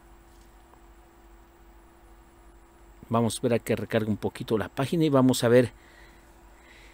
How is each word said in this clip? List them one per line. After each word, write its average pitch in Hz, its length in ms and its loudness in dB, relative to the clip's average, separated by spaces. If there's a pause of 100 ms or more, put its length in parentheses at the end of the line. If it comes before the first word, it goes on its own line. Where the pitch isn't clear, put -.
(3000)
Vamos 117 240 0
a - 20 -8
esperar 117 260 -2
que - 140 -4
recargue 107 340 -4
un 101 80 -2
poquito 107 400 -6
la 95 120 -4
página 156 340 -2
y 156 60 2
vamos 131 340 2
a 120 60 2
ver 120 220 4 (1200)